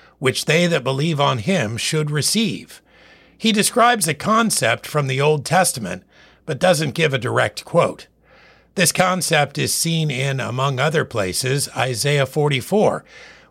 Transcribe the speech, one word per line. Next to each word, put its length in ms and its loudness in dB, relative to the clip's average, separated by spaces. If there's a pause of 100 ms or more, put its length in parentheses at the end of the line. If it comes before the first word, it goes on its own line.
(180)
which 280 -2
they 200 2
that 180 0
believe 360 -2
on 180 2
him 400 -2
should 320 -2
receive. 720 -2 (560)
He 140 2
describes 560 2
a 60 -2
concept 720 0
from 220 -2
the 120 -2
Old 260 2
Testament, 580 0 (420)
but 140 -6
doesn't 340 2
give 180 0
a 60 0
direct 480 -2
quote. 400 0 (680)
This 160 2
concept 640 2
is 160 -2
seen 380 0
in, 280 -2
among 400 -2
other 240 0
places, 720 -2
Isaiah 520 0
forty-four, 760 0 (480)